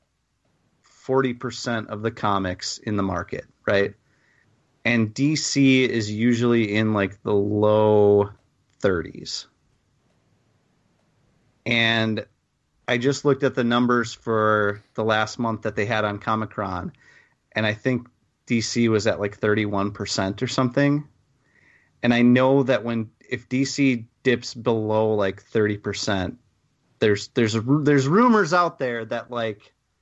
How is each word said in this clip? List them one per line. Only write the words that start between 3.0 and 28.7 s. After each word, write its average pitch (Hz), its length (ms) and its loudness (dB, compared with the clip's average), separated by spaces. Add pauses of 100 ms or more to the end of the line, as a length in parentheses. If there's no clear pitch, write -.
market, 90 420 -6 (220)
right? 101 260 0 (920)
And 117 280 0
D 147 220 0
C 135 480 2
is 113 260 -2
usually 117 640 2
in, 110 180 2
like, 98 280 -2
the 104 120 -2
low 104 960 4 (480)
thirties. - 680 -4 (2250)
And 113 600 0 (640)
I 123 100 2
just 135 260 0
looked 139 200 2
at 131 100 2
the 127 100 0
numbers 120 520 0
for 107 640 0 (140)
the 113 80 -2
last 107 340 0
month 113 240 -4
that 107 140 -6
they 107 100 -2
had 107 200 -2
on 104 120 -4
Comic-Con, 101 760 -4 (600)
and 110 160 -2
I 107 80 -2
think 120 320 -4 (400)
D 117 140 0
C 117 280 0
was 107 160 2
at, 90 140 0
like, 101 180 -6
thirty-one 101 540 -2
percent 101 500 -4
or 127 60 -4
something. 143 600 0 (960)
And 120 140 2
I 120 80 4
know 131 400 4
that 120 200 0
when, 117 280 -6 (180)
if 117 180 -8
D 127 160 -2
C 131 440 -2 (160)
dips 120 300 -2
below, 110 600 0
like, 98 280 -2
thirty 104 360 -2
percent, 95 600 -4 (640)
there's, 104 300 0
there's, 113 260 0 (280)
there's 139 240 4
rumors 202 460 4
out 175 260 0